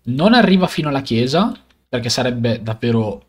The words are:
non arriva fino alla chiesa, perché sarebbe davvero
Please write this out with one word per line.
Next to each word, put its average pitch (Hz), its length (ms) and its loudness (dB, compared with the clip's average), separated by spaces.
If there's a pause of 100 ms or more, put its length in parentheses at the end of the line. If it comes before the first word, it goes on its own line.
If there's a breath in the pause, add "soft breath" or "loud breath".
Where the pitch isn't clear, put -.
non 151 300 2
arriva 185 340 4
fino 156 200 -4
alla 135 140 -2
chiesa, 135 520 0 (360)
perché 123 180 -4
sarebbe 120 560 -2
davvero 113 640 -2